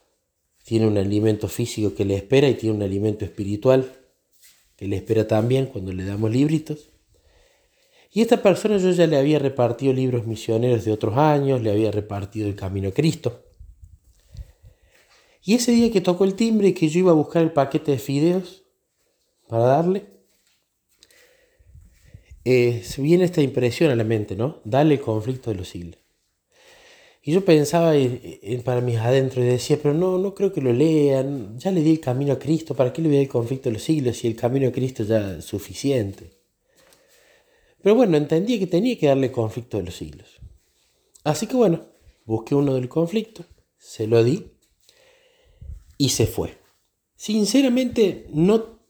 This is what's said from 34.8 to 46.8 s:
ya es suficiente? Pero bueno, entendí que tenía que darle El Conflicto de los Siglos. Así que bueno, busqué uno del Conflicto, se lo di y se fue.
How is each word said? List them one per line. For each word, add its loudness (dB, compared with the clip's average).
ya -2
es -14
suficiente? -6
Pero 6
bueno, 4
entendí 0
que -2
tenía 0
que 2
darle 2
El -4
Conflicto -6
de -4
los -12
Siglos. -18
Así -4
que -8
bueno, 2
busqué -4
uno 2
del -4
Conflicto, -4
se -10
lo 4
di -2
y 2
se 2
fue. -8